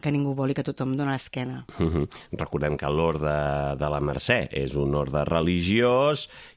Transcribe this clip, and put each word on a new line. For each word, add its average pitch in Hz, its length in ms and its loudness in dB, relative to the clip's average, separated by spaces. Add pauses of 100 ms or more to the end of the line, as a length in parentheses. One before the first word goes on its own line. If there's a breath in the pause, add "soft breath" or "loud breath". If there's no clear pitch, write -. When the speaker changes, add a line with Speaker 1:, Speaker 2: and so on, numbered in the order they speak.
Speaker 1:
que 147 100 0
ningú 143 240 2
vol 135 160 0
i - 20 0
que 143 80 -4
tothom 131 340 -2
dona 139 200 0
l'esquena. 127 480 -6 (140)
Speaker 2:
Mhm. 80 280 2 (300 loud breath)
Recordem 73 400 -2
que 73 160 -2
l'Orde 76 440 2 (440)
de 73 100 0
la 73 100 0
Mercè 73 420 0 (100)
és 69 240 -2
un 71 180 0
orde 73 300 0
religiós 104 1040 2 (280 loud breath)